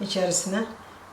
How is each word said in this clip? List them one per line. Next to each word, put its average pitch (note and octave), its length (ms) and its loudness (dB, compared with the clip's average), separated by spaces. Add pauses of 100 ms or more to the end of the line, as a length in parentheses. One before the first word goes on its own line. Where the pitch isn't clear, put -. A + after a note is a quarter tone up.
İçerisine F#3+ 640 2 (480)